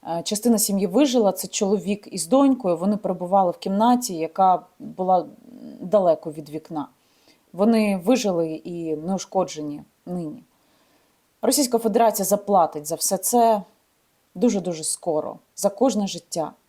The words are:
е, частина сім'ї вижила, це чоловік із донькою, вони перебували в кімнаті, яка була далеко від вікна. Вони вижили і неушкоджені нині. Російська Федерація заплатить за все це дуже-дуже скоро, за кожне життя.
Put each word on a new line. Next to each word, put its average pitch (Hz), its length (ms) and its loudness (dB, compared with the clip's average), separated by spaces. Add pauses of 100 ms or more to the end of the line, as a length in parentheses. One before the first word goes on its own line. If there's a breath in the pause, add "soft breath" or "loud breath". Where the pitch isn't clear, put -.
е, 170 200 -6
частина 214 340 2
сім'ї 202 300 0
вижила, 233 440 2
це 185 160 -8
чоловік 202 640 -2
із 160 160 -8
донькою, 254 500 2
вони 202 200 0
перебували 180 540 0
в 170 60 -8
кімнаті, 220 580 0
яка 170 480 2 (160)
була 180 460 0 (560)
далеко 170 500 0
від 147 180 -14
вікна. 156 380 -10 (680 soft breath)
Вони 208 520 2
вижили 196 420 2
і 160 480 -6
неушкоджені 156 840 -4 (240)
нині. 175 380 -8 (960)
Російська 247 360 0
Федерація 220 480 2
заплатить 185 600 2
за 160 100 -4
все 190 220 -2
це 226 440 2 (760)
дуже-дуже 180 480 0
скоро, - 540 -4 (180)
за - 140 -2
кожне 208 380 0
життя. - 460 -8 (160)